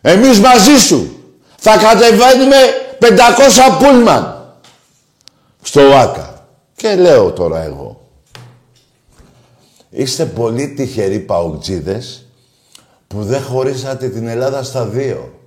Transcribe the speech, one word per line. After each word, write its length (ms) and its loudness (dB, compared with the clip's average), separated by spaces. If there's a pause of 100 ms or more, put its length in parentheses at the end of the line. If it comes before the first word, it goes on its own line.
εμείς 380 2
μαζί 380 4
σου. 460 -2 (340)
Θα 200 2
κατεβαίνουμε 800 4 (420)
πεντακόσια 760 4
πούλμαν 760 0 (1080)
στο 200 0
οάκα". 520 2 (420)
Και 200 -4
λέω 360 2
τώρα 320 -6
εγώ, 380 -16 (1900)
είστε 360 -8
πολύ 480 -8
τυχεροί 460 -6
παοκτζίδες 1040 -10 (840)
που 160 -12
δεν 180 -6
χωρίσατε 680 -8
την 180 -12
Ελλάδα 360 -8
στα 220 -10
δύο. 480 -10 (140)